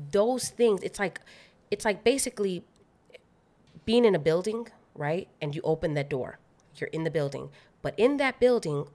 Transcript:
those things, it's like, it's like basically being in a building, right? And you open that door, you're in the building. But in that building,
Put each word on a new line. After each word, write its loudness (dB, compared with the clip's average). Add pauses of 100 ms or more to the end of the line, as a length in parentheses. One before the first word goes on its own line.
(120)
those 2
things, 2
it's -10
like, -4 (500)
it's -4
like 0
basically 0 (1200)
being 6
in 6
a 0
building, 0 (280)
right? -4 (140)
And -6
you -8
open -2
that -4
door, -6 (360)
you're -8
in -4
the -2
building. -4 (320)
But -6
in 4
that -2
building, 2